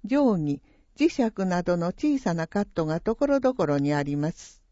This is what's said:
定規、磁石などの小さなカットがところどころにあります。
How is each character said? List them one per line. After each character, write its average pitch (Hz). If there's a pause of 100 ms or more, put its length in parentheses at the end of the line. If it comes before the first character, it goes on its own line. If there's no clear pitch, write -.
定 247
規、 147 (340)
磁 302
石 220
な 180
ど 175
の 170
小 285
さ 175
な 165
カ -
ッ 202
ト 165
が 156
と 226
こ 277
ろ 277
ど 254
こ 175
ろ 143
に 143
あ 147
り 143
ま 151
す。 -